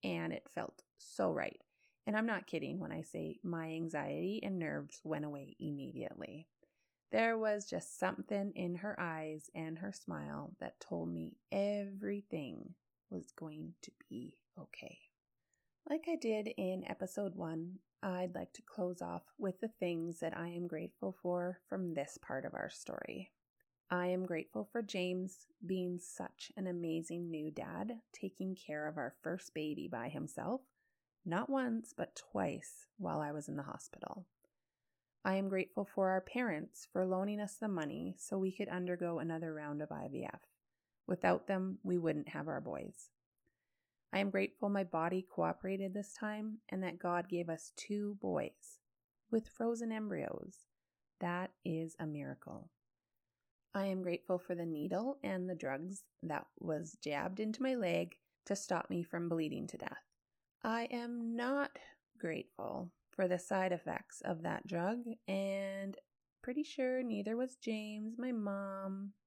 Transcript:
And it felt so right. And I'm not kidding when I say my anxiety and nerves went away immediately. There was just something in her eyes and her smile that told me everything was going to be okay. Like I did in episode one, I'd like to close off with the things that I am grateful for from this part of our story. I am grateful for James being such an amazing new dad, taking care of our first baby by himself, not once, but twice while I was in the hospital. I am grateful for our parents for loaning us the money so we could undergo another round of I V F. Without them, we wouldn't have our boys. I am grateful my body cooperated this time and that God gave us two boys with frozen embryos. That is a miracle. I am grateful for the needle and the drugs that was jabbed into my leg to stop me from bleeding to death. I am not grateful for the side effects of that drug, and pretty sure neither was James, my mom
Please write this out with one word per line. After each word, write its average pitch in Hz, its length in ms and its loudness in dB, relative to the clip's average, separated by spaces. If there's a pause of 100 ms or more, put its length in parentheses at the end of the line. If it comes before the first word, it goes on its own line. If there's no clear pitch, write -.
And 170 280 2
it - 220 -4
felt - 300 -4 (140)
so - 340 2
right. - 280 0 (480)
And 214 80 4
I'm 220 100 4
not 226 220 2
kidding 156 320 -2
when 160 120 -2
I 160 100 -2
say 156 420 -4
my 165 280 0
anxiety 160 720 0
and 190 140 0
nerves 147 460 -2
went 151 220 0
away 143 340 -8
immediately. 147 880 -6 (640)
There 226 260 6
was 214 320 2
just - 300 -4
something 196 560 2
in 175 200 0
her 196 240 -4
eyes 156 560 -2
and 160 240 -4
her 190 140 -4
smile 147 680 -6
that - 200 -8
told 170 340 -2
me 160 240 -4 (140)
everything 202 1200 -2 (360)
was 180 260 -6
going 160 380 -8 (100)
to - 80 -12 (180)
be 123 240 -8 (260)
okay. - 380 -14 (920)
Like 320 200 2
I 330 60 4
did 220 420 2
in 185 300 2
episode 190 480 -2
one, 170 400 -2 (260)
I'd 180 340 0
like - 180 -4
to - 100 -16
close 180 380 -2
off 175 220 -4 (140)
with 185 240 0
the 226 180 -2
things 170 400 0
that 165 180 0
I 170 120 -2
am 175 180 -2
grateful 175 540 -4
for 180 380 2 (100)
from 185 240 0
this 143 280 -2
part 135 220 -2
of - 100 -4
our - 160 0
story. - 600 -8 (580)
I 180 180 4
am 185 180 2
grateful 180 440 -2
for 233 120 -2
James 185 640 0 (200)
being 180 340 2
such - 580 -8
an 190 100 0
amazing 170 640 0
new 156 220 -2
dad, 180 400 -4 (200)
taking 190 440 -2
care 151 320 -4
of 156 100 -4
our 131 240 -2
first 175 320 -2
baby 151 360 -2
by 120 200 -2
himself, 156 520 -2 (640)
not 269 240 2
once, 247 460 2
but - 240 -2 (120)
twice - 560 -2 (100)
while 160 240 0
I 147 100 0
was 147 160 -4
in 156 80 -4
the 143 80 -2
hospital. - 600 -8 (960)
I 190 120 6
am 196 120 4
grateful 190 480 2
for 190 140 6
our 190 100 6
parents 185 720 -2
for 185 140 4
loaning 196 340 2
us 208 160 -2
the 220 140 -2
money 180 480 0
so - 200 -2
we 190 140 4
could 196 160 -2
undergo 175 520 2
another 160 340 0
round 147 280 -2
of 151 100 -4
I 151 200 -4
V - 140 -2
F. - 160 -6 (680)
Without 180 400 6
them, 190 360 2
we 180 140 4
wouldn't 156 320 4
have 147 180 -4
our 143 140 0
boys. - 480 -6 (1040)
I 190 60 4
am 202 100 4
grateful 196 400 2
my 202 140 4
body 180 460 2
cooperated 190 640 0
this 196 200 -4
time 214 460 -4 (100)
and 190 140 0
that 180 160 -2
God 175 280 2
gave 175 220 0
us - 260 -4
two 208 460 -2
boys - 580 -2 (520)
with 226 160 4
frozen 233 440 0
embryos. 202 680 -2 (600)
That 180 320 0 (140)
is 160 340 0
a 160 60 0
miracle. 147 640 -6 (1040)
I 196 120 2
am 190 180 2
grateful 180 340 2
for 180 160 0
the 170 140 0
needle 175 560 0
and 185 260 0
the 180 60 0
drugs 160 480 -2 (180)
that 156 240 0 (140)
was 160 440 -2
jabbed 151 360 0
into 220 240 0
my 262 100 4
leg 175 420 4 (300)
to 196 100 2
stop - 340 0
me 175 140 2
from 170 260 -2
bleeding 156 380 0
to - 100 -10
death. - 260 -8 (600)
I 233 280 2
am 240 440 -2
not 262 360 2 (480)
grateful - 720 -2 (180)
for 190 180 2
the 180 120 4
side 185 320 2
effects - 520 -2
of 165 200 0
that - 240 0
drug, 185 320 2 (280)
and 196 720 0 (440)
pretty 262 220 0
sure 254 380 2
neither 220 340 2
was 254 200 2
James, 214 640 -2
my 254 140 0
mom 196 800 0 (160)